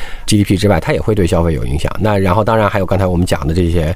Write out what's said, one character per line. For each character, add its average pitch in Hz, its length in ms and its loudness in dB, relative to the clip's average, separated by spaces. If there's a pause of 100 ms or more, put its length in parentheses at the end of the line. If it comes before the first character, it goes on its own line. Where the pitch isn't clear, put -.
(260)
G - 100 0
D 104 80 4
P 98 140 0
之 95 100 0
外， 85 140 2
它 - 100 -4
也 117 80 0
会 107 160 0
对 98 100 2
消 82 160 0
费 82 120 0
有 60 120 -2
影 69 140 -2
响。 - 180 -2
那 104 200 0
然 95 180 2
后 107 80 2
当 113 140 2
然 104 120 2
还 101 100 -2
有 92 60 0
刚 90 140 0
才 95 80 2
我 90 80 0
们 87 100 2
讲 - 220 -2
的 80 60 -2
这 85 180 0
些 82 240 0